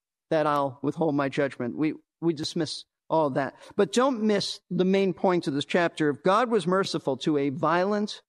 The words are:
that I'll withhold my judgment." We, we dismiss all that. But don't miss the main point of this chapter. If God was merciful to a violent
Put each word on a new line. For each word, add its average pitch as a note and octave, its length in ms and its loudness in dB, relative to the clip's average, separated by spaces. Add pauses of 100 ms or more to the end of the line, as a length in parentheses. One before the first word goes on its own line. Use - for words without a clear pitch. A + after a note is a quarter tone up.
(320)
that D#3 140 2
I'll C#3+ 360 0
withhold D3+ 340 -2
my C#3 140 0
judgment." C3 480 -4
We, D3+ 160 -2 (260)
we E3 140 0
dismiss D#3 500 -6 (260)
all D#3 200 2
that. C3 260 -4 (220)
But G3+ 160 2
don't A#3+ 300 2
miss G#3 360 0 (100)
the F3+ 140 0
main F#3+ 300 2
point F3+ 340 0
of D3 60 -2
this C#3 100 -2
chapter. E3 460 0
If D3 140 -4
God A3 280 4
was E3+ 160 2
merciful F3+ 500 0
to D3+ 200 0
a C#3 120 0
violent F3+ 800 0